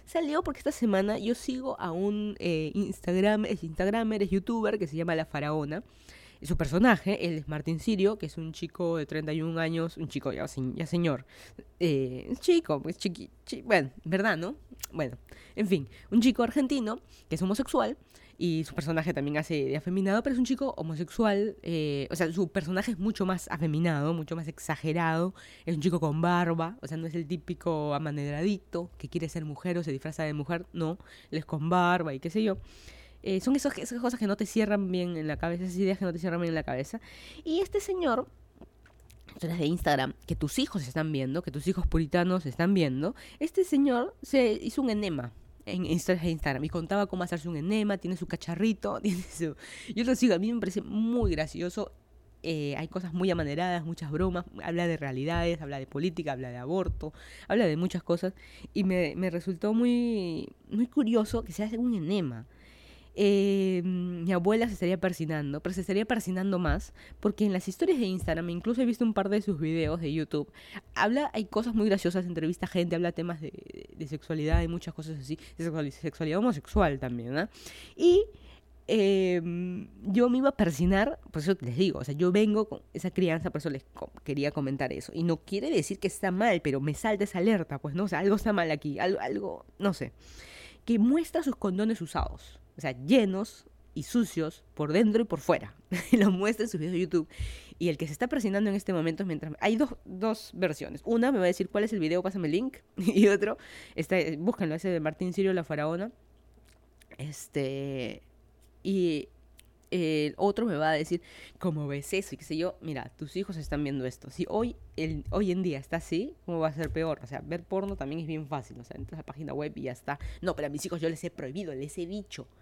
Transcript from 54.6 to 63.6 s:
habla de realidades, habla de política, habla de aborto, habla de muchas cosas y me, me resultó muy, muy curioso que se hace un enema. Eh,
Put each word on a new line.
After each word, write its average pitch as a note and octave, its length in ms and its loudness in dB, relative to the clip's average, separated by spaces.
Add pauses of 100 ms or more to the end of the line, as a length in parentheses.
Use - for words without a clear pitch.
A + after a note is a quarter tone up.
habla E3+ 240 0
de E3 100 0
realidades, D#3 640 -2
habla C#3 200 -6
de C3 80 -10
política, D#3+ 420 -2
habla B2+ 200 -6
de A#2+ 60 -10
aborto, D#3 560 -2 (360)
habla G#3+ 180 4
de D#3 100 2
muchas F3+ 280 -2
cosas E3+ 280 0 (400)
y - 120 2
me, F3+ 320 2
me F#3 120 0
resultó F3+ 460 -2
muy, A#3 720 2 (220)
muy A3+ 160 2
curioso A3+ 560 2
que G#3 80 -12
se G3+ 140 -4
hace A3 140 -4
un A#3+ 160 0
enema. D#3 520 -2 (720)
Eh, G3 640 4